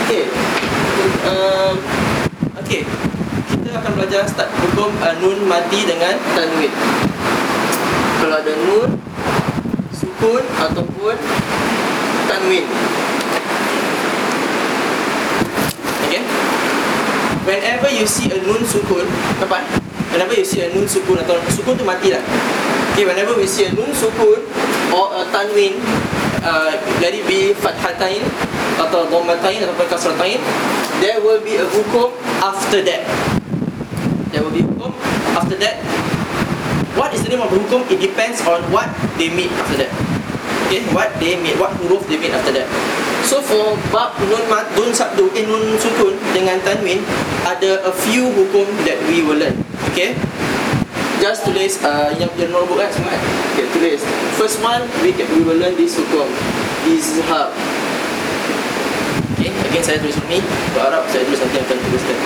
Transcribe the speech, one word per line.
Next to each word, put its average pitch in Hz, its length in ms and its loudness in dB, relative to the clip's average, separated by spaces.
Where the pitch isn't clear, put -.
Okey. 226 200 2
Um, 190 520 2
okey. - 220 -2
Kita - 240 -2
akan - 160 -2
belajar 196 320 0
start - 240 -2
hukum, 208 320 2
uh, 165 240 2
nun 196 240 2
mati 175 400 2
dengan 170 320 2
tanwin. 160 400 0
Kalau 156 160 2
ada 151 160 0
nun, 220 320 2
sukun 233 480 0
ataupun 185 560 -2
tanwin. 262 400 0
Okey? 185 160 -2
Whenever 226 440 0
you 220 160 0
see 220 240 0
a 190 160 0
nun 214 160 2
sukun, 202 440 0
nampak? 190 240 -2
Whenever 185 240 0
you 208 80 2
see 185 240 0
a 175 80 -2
nun 196 160 2
sukun 185 320 2
atau 175 160 2
sukun - 240 0
tu 254 80 -2
mati 185 240 2
lah. 160 120 0
Okey, 202 120 4
whenever 202 320 2
we 196 80 4
see 190 240 2
a - 80 0
nun 254 160 -2
sukun 220 480 4
or 190 240 2
a 185 160 -2
tanwin, 202 480 2
uh, 160 320 2
let 175 160 2
it 214 160 -4
be 196 240 4
fathatain 196 720 0
atau 165 240 2
dhammatain 170 640 2
ataupun 170 160 0
kasratain, 175 560 0
there 214 240 2
will 220 240 6
be 208 160 0
a 180 80 2
hukum 226 400 2
after 196 400 0
that. 175 240 0
There - 80 0
will - 120 -2
be - 120 2
hukum - 320 -4
after 370 240 0
that. 208 160 -2
What 294 160 0
is - 80 0
the - 80 -2
name 247 160 0
of 180 80 0
the 196 80 4
hukum? 247 320 2
It 180 80 2
depends 220 480 0
on 170 240 2
what 180 160 2
they 165 80 0
meet 175 320 -2
after 151 240 -2
that. - 80 -6
Okey, 196 240 0
what 165 320 2
they 175 160 2
meet, 165 240 0
what 190 240 0
huruf 190 240 4
they 156 80 2
meet - 160 0
after - 240 0
that. - 80 0
So 277 160 2
for 214 320 2
bab 240 320 0
nun 220 240 2
mat, 214 240 2
nun 214 160 2
sabdu, 196 480 2
eh, 214 80 2
nun 220 320 2
sukun 214 400 2
dengan 185 320 2
tanwin, 202 400 0
ada 190 400 2
a 185 80 2
few 220 320 2
hukum 196 400 4
that 151 160 0
we 165 160 4
will 151 160 4
learn. - 160 2
Okey? 208 240 0
Just 208 240 0
tulis, 190 400 0
uh, 147 320 2
yang, 170 240 -2
yang 170 140 0
notebook 180 260 2
kan, 202 100 0
semua - 240 -2
kan? 170 80 -2
Okey, - 120 0
tulis. 160 260 2
First - 240 0
one, 240 180 2
we 370 100 4
can, - 220 -2
we 330 100 6
will 330 120 4
learn 359 200 2
this 170 220 2
hukum. 147 260 2
Izhar. 160 640 2
Okey, - 160 0
again 170 320 0
saya 156 180 2
tulis 147 140 -2
ni, 175 160 0
untuk - 400 -2
Arab 131 300 2
saya 131 160 2
tulis 139 160 0
nanti 127 160 0
akan 127 260 0
tuliskan. 123 400 0